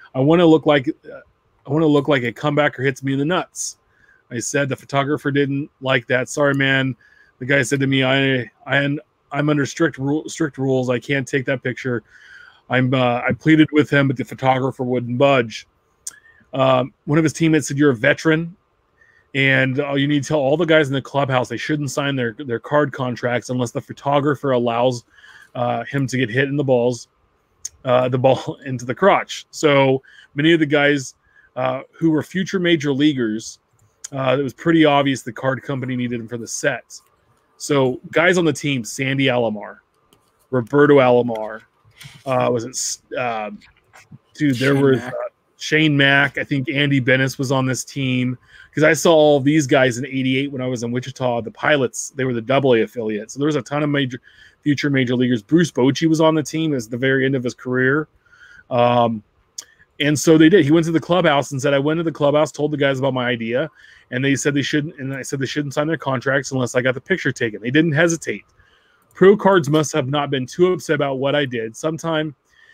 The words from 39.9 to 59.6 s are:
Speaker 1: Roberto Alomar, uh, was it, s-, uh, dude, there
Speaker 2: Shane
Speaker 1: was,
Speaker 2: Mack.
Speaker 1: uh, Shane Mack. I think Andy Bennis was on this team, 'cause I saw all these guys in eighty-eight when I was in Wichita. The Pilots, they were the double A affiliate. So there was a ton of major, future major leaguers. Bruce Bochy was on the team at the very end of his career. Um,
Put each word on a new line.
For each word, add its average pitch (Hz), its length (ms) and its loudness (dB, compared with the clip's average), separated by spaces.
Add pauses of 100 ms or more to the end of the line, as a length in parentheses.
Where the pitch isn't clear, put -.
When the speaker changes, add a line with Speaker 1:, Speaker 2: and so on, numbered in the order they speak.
Speaker 1:
Roberto 143 460 4
Alomar, 120 640 2 (640)
uh, 123 260 0
was 117 120 -4
it, 127 60 -12
s-, - 300 -10 (180)
uh, 113 320 -6 (840)
dude, 143 220 0
there 135 180 0
Speaker 2:
Shane 139 80 2
Speaker 1:
was, 135 160 4
Speaker 2:
Mack. 123 160 -8
Speaker 1:
uh, 120 140 -10 (280)
Shane 156 400 2
Mack. 139 420 4
I 135 60 -6
think 139 240 -4
Andy 139 320 0
Bennis 131 380 0
was 131 120 -4
on 131 140 0
this 131 180 -4
team, 127 540 -4 (380)
'cause 147 100 2
I 156 80 6
saw 165 220 4
all 151 260 6
these 143 260 2
guys 131 300 4
in 123 80 -6
eighty-eight 131 480 -2
when 131 80 -8
I 127 60 -4
was 127 160 -6
in 120 100 -6
Wichita. 123 480 -4
The 110 100 -10
Pilots, 139 600 -2
they 131 160 -6
were 127 80 -2
the 117 80 -4
double 131 320 2
A 113 80 4
affiliate. 107 480 -6
So - 80 -14
there 139 80 -2
was 151 100 0
a 131 60 -2
ton 147 200 -6
of 151 60 -2
major, 139 320 -2 (400)
future 147 300 -2
major 131 260 0
leaguers. 123 260 0
Bruce 165 300 2
Bochy 131 340 0
was 160 140 2
on 160 140 4
the 156 80 0
team 156 320 -4
at 113 160 -6
the 120 80 -8
very 135 260 0
end 135 100 0
of 127 80 -2
his 123 120 -6
career. 131 520 -2 (640)
Um, 120 540 2 (760)